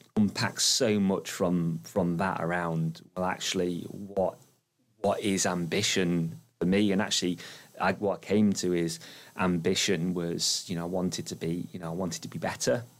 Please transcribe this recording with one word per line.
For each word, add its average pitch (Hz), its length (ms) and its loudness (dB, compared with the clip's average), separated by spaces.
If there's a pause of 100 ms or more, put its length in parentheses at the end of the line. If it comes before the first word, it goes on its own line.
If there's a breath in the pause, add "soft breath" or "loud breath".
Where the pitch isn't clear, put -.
(160)
unpacked - 460 2
so 107 380 2
much 95 320 0
from, 85 520 0
from 87 340 0
that 95 240 -2
around, 82 600 -2 (140)
well, 92 100 -2
actually, 90 640 -2
what, 98 480 -2 (640)
what 101 200 2
is 98 260 2
ambition 87 920 0 (200)
for 87 60 0
me? 98 260 6
And 95 100 2
actually, 90 380 -2 (420 loud breath)
I, 92 120 2
what 95 300 -2
I - 20 -20
came 104 280 4
to 90 200 0
is 85 260 0 (380 loud breath)
ambition 90 760 0
was, 85 540 -2
you 92 80 -6
know, 85 80 -4
I 87 40 -4
wanted 90 400 -2
to - 80 -8
be, 82 360 -4
you 92 80 -10
know, 85 80 -8
I 82 60 -6
wanted 87 280 -4
to - 60 -8
be - 100 -10
better. 117 460 -2 (160)